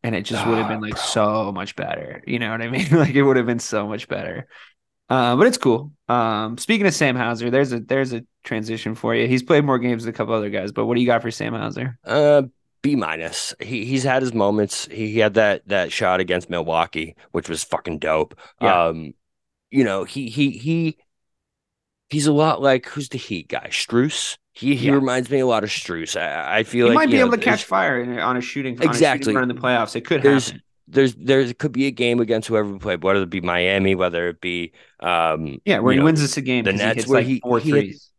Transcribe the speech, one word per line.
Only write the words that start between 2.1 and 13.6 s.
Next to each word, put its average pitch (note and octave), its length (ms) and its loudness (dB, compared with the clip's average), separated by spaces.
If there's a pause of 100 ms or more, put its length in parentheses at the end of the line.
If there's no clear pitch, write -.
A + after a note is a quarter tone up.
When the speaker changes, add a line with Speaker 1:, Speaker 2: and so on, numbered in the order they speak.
Speaker 1:
You A#2+ 120 -4
know A2+ 120 -4
what A2+ 100 -6
I A#2 80 -6
mean? B2+ 220 -4
<laughs> - 0 -
Like, C#3+ 240 4
it C#3 80 6
would C3+ 140 6
have A#2+ 100 2
been A#2+ 140 0
so G#2 260 -4
much G#2+ 220 -8
better. F2 380 -8 (640)
Uh, B2 280 2
but F#3 100 6
it's B3 120 2
cool. C3 340 0 (160)
Um, A2+ 500 -2
speaking G3+ 280 0
of E3 80 2
Sam C3 220 0
Hauser, A#2+ 340 -2
there's C3 220 2
a, A#2+ 80 -4
there's C3 320 -2
a A#2+ 120 -6 (200)
transition A2 500 -4
for A2+ 200 -2
you. A#2 120 2
He's B2+ 160 2
played D3 220 4
more C3+ 140 2
games A#2 260 -2
than A2+ 100 -6
a - 20 -12
couple A2+ 180 -2
other G#2+ 160 -2
guys, G2+ 200 -4
but A2+ 160 -2
what A#2+ 80 0
do A#2+ 60 2
you B2 60 2
got A#2 160 2
for A#2 80 -6
Sam A2+ 220 -6
Hauser? A2+ 520 -8
Speaker 2:
Uh, D3 380 4 (400)
B C#3+ 140 0
minus. E2 640 -6